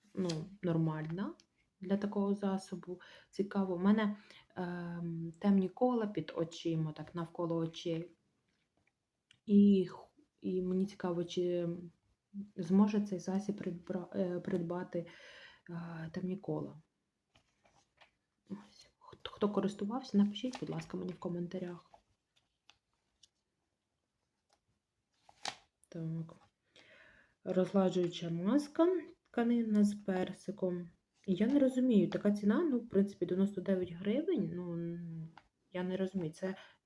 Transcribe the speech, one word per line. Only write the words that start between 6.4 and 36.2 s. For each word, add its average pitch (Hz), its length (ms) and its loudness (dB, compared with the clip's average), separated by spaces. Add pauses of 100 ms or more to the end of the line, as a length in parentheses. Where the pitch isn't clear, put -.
так, 151 240 -12
навколо 170 400 -4
очей. 165 560 -4 (1300)
І 202 400 8
х-, - 220 -14 (340)
і 185 200 -2
мені 185 240 0
цікаво, 175 380 -4
чи 175 460 0 (840)
зможе 202 460 4
цей 190 180 -4
засіб 196 380 -4
придбра-, 175 580 -8
е, 180 240 -2
придбати, 175 680 -4 (640)
е, 170 440 -10
темні 185 240 -4
кола. 151 440 -6 (1700)
Ось. - 400 -16 (100)
Хто, - 320 -16
хто 208 180 2
користувався, 202 680 -2
напишіть, 226 420 2
будь 151 100 -6
ласка, 160 280 -6
мені 180 160 -6
в 165 60 -14
коментарях. 175 680 -6 (4000)
Так. 165 460 -8 (1080)
Розгладжуюча 180 840 2
маска 233 580 2 (440)
тканинна 233 520 4
з 202 120 4
персиком. 185 960 -4 (360)
Я 196 220 2
не 285 120 4
розумію, 254 500 6
така - 220 2
ціна, 214 320 2
ну, 254 160 2
в - 100 -8
принципі, 196 360 2
дев'яносто 185 360 0
дев'ять 180 300 0
гривень, 208 640 -2
ну, 175 180 -6
н-, 170 560 -8 (440)
я 180 100 -4
не 185 140 -2
розумію, 185 340 -2